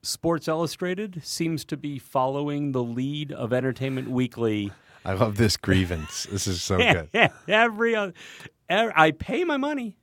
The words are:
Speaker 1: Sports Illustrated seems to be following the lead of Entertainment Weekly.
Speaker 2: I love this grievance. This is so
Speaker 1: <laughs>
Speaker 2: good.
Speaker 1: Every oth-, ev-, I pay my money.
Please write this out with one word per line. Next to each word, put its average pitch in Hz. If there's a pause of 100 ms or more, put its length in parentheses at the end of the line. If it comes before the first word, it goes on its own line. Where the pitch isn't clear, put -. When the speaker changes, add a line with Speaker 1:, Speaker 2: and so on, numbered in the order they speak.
Speaker 1:
Sports -
Illustrated 180
seems 165
to 156
be 143
following 143
the 127
lead 139
of 117
Entertainment 127
Weekly. 117 (320)
Speaker 2:
I 95
love 104
this 107
grievance. 90
This 98
is 92
so 95
Speaker 1:
<laughs> 117
Speaker 2:
good. 214 (180)
Speaker 1:
Every 220
oth-, 202 (540)
ev-, 214
I 160
pay 254
my 311
money. 269